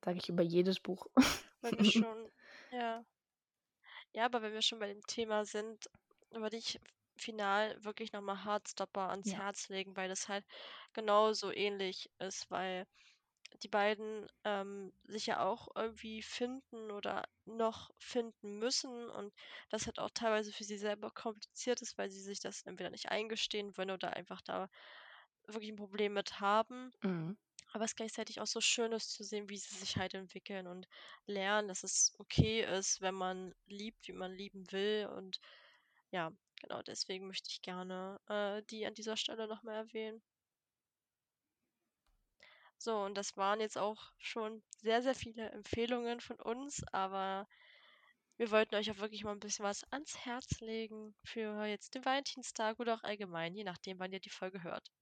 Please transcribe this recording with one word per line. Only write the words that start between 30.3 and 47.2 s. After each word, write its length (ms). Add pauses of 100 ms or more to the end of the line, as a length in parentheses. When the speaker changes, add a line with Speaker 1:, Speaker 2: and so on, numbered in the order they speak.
Speaker 2:
und 220 (380)
lernen, 420
dass 160
es 340
okay 460
ist, 380
wenn 140
man 380 (120)
liebt, 420
wie 60
man 180
lieben 400
will 440
und 240 (680)
ja, 220 (300)
genau 200
deswegen 460
möchte 220
ich 120
gerne, 640
äh, 420
die 160
an 80
dieser 240
Stelle 300
noch 160
mal 120
erwähnen. 460 (2500)
So, 240
und 120
das 200
waren 240
jetzt 180
auch 400
schon 440 (160)
sehr, 240
sehr 120
viele 360
Empfehlungen 680
von 200
uns, 420 (100)
aber 540 (880)